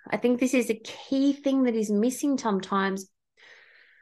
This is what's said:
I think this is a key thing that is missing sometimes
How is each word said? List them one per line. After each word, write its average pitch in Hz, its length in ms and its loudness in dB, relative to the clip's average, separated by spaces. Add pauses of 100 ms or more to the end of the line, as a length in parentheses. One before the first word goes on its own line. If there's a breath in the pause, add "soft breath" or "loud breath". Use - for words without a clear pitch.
I - 80 -2
think 240 220 0
this 262 140 0
is 240 160 2
a 214 100 -4
key 269 540 0
thing 269 300 0
that 240 120 2
is 214 140 -2
missing 254 480 0
sometimes 196 720 -2 (920 soft breath)